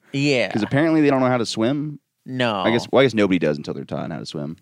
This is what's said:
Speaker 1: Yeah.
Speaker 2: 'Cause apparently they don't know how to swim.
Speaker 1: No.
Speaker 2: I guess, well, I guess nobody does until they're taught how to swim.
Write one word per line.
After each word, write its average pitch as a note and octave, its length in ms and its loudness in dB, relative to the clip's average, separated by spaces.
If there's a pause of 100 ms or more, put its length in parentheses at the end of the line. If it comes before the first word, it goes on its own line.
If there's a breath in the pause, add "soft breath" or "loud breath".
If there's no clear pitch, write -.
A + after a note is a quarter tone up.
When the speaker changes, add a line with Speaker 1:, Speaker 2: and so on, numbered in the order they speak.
(140)
Speaker 1:
Yeah. C#3 380 0
Speaker 2:
'Cause G#2+ 120 -2
apparently D#3 380 2
they C#3+ 80 4
don't C3+ 120 2
know B2+ 60 2
how B2+ 100 2
to A2+ 80 -2
swim. C#3+ 540 -2 (260)
Speaker 1:
No. B2+ 300 -2
Speaker 2:
I G2 160 0
guess, A#2 200 -2
well, B2 100 6
I C#3 40 6
guess A#2+ 100 0
nobody F#2+ 240 2
does D2+ 180 0
until D2+ 160 -8
they're C#2+ 120 -10
taught D2 260 -8
how D2 80 -10
to A1 60 -12
swim. D2+ 360 -10